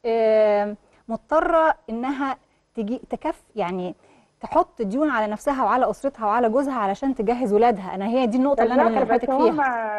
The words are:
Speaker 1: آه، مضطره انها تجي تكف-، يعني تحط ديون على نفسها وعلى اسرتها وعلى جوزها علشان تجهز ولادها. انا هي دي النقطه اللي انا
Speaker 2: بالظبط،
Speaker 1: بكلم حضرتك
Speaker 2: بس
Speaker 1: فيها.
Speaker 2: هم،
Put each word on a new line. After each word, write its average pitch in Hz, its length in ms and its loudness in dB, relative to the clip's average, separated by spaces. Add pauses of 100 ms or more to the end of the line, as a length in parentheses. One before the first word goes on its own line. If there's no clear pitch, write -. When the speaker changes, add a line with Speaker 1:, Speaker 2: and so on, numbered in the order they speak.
Speaker 1:
آه، 214 680 2 (320)
مضطره 320 680 0 (160)
انها 262 460 -4 (400)
تجي 233 340 -6
تكف-، - 360 -8 (100)
يعني 180 400 -6 (460)
تحط - 400 -2
ديون 247 280 -2
على 220 220 -2
نفسها 262 320 -4
وعلى 220 260 4
اسرتها 226 360 -4
وعلى 226 240 2
جوزها 262 300 0
علشان 214 360 -2
تجهز 233 380 -2
ولادها. 208 420 2
انا 196 120 -6
هي 254 180 0
دي 226 120 0
النقطه 262 260 2
اللي 233 100 0
انا 269 100 4
Speaker 2:
بالظبط، 226 180 2
Speaker 1:
بكلم 233 100 0
حضرتك 240 180 0
Speaker 2:
بس 262 60 0
Speaker 1:
فيها. 294 160 4
Speaker 2:
هم، 302 100 -2 (380)